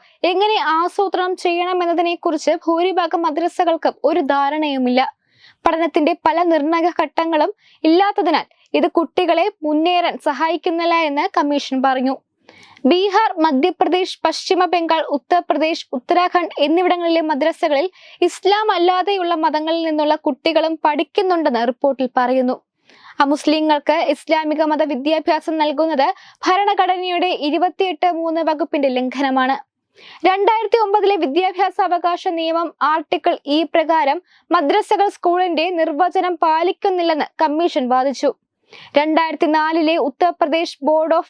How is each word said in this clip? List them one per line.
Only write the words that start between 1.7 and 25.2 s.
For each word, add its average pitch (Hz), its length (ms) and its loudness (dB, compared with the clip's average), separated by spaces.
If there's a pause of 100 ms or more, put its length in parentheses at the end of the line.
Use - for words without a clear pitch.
ഭൂരിഭാഗം 339 560 0
മദ്രസകൾക്കും 330 720 0 (100)
ഒരു 311 160 2
ധാരണയുമില്ല. 277 960 0 (520)
പഠനത്തിന്റെ 330 480 0 (120)
പല 320 180 2
നിർണായക 330 480 2 (100)
ഘട്ടങ്ങളും 330 520 -2 (300)
ഇല്ലാത്തതിനാൽ 370 640 2 (280)
ഇത് 302 140 2 (100)
കുട്ടികളെ 339 540 0 (120)
മുന്നേറാൻ 311 600 0
സഹായിക്കുന്നില്ല 330 720 -2
എന്ന് 311 420 -2
കമ്മീഷൻ 285 480 -2
പറഞ്ഞു. 262 320 0 (680)
ബീഹാർ, 370 580 2
മധ്യപ്രദേശ്, 320 840 0
പശ്ചിമ 349 400 0
ബംഗാൾ, 330 360 0 (160)
ഉത്തർപ്രദേശ്, 320 760 -2
ഉത്തരാഖണ്ഡ് 349 640 0
എന്നിവിടങ്ങളിലെ 339 640 2
മദ്രസകളിൽ 311 680 0 (320)
ഇസ്ലാം 403 500 0
അല്ലാതെയുള്ള 359 640 0
മതങ്ങളിൽ 320 500 -2
നിന്നുള്ള 302 300 0
കുട്ടികളും 311 720 -2
പഠിക്കുന്നുണ്ടെന്ന് 311 840 0
റിപ്പോർട്ടിൽ 262 500 -2
പറയുന്നു. 254 440 0 (580)
അമുസ്ലിങ്ങൾക്ക് 302 800 2 (160)
ഇസ്ലാമിക 311 500 -2
മത 311 200 0
വിദ്യാഭ്യാസം 311 760 -2